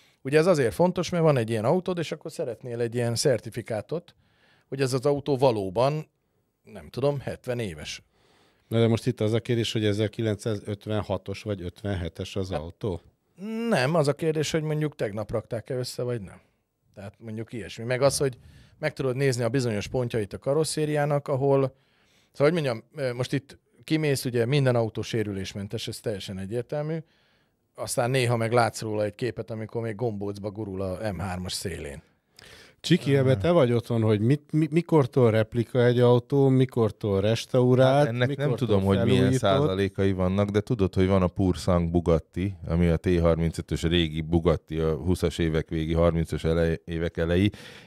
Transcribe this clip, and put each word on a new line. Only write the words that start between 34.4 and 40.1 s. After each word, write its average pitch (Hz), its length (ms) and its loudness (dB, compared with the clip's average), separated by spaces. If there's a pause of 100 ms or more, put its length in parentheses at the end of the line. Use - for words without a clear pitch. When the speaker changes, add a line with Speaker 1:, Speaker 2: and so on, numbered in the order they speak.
Speaker 2:
mi-, 156 180 2
mikortól 143 600 4
replika 113 540 2
egy 123 160 4
autó, 123 480 4
mikortól 113 720 2
restaurált, 127 840 4
Speaker 3:
Hát 113 80 -2
ennek 123 220 0
nem - 0 - (120)
Speaker 2:
mikortól 120 80 -2 (100)
Speaker 3:
tudom, 101 180 2
hogy 98 120 4
milyen 117 200 2
Speaker 2:
felújított. 131 220 4
Speaker 3:
százalékai 98 720 2